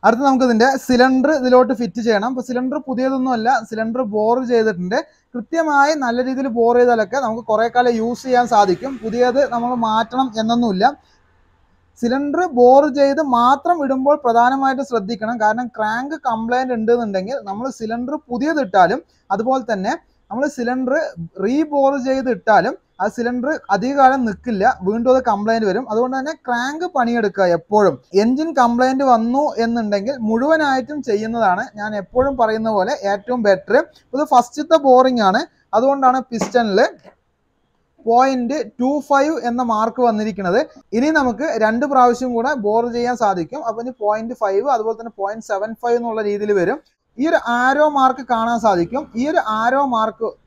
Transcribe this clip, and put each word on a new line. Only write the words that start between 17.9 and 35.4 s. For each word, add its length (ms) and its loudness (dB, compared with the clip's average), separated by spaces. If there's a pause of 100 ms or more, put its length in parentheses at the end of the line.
പുതിയത് 360 -2
ഇട്ടാലും 360 2 (320)
അതുപോലെ 380 -2
തന്നെ 220 -4 (360)
നമ്മൾ 160 -4 (120)
സിലിണ്ടർ 380 -4 (500)
റീബോർ 480 0 (140)
ചെയ്ത് 280 -2
ഇട്ടാലും 400 2 (260)
ആ 40 -2 (100)
സിലിണ്ടർ 340 -4 (240)
അധിക 260 -2
കാലം 280 6
നിൽക്കില്ല, 360 -4 (240)
വീണ്ടും 240 0
അത് 160 6
കംപ്ലൈന്റ് 420 0
വരും. 220 -2
അതുകൊണ്ട് 260 -2
തന്നെ 160 -6 (140)
crank 380 -4 (100)
പണിയെടുക്കുക 500 0 (120)
എപ്പോഴും. 380 2 (260)
engine 360 0
complaint 540 2
വന്നു 320 0 (220)
എന്നുണ്ടെങ്കിൽ 500 -2 (140)
മുഴുവനായിട്ടും 680 0 (120)
ചെയ്യുന്നതാണ് 540 0 (160)
ഞാൻ 120 -6 (100)
എപ്പോഴും 400 0
പറയുന്ന 360 0
പോലെ 160 0 (180)
ഏറ്റവും 360 -4
better. 300 2 (380)
ഇത് 80 0 (100)
ഫസ്റ്റത്തെ 540 2
boring 400 6
ആണ്, 140 2 (360)